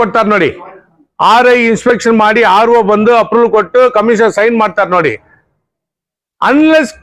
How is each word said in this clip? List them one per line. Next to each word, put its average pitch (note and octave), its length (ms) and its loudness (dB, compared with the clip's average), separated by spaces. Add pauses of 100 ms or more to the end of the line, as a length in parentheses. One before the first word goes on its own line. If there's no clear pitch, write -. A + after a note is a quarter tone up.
ಕೊಡ್ತಾರೆ A3 340 -2
ನೋಡಿ, E3+ 160 0 (680)
ಆರ್ A3+ 320 2
ಐ B3 60 2 (140)
ಇನ್ಸ್ಪೆಕ್ಷನ್ A3+ 520 -2
ಮಾಡಿ, A3 180 0 (140)
ಆರ್ A#3 140 2
ಒ A#3+ 100 4 (100)
ಬಂದು G#3+ 220 0 (100)
ಅಪ್ರೂವಲ್ A3+ 340 0
ಕೊಟ್ಟು G#3+ 240 0 (180)
ಕಮಿಷನರ್ A3 400 0
ಸೈನ್ A3+ 240 0
ಮಾಡ್ತಾರೆ G3+ 340 -2
ನೋಡಿ. D3+ 180 -2 (1300)
ಅನ್ಲೆಸ್ D#4 440 0 (100)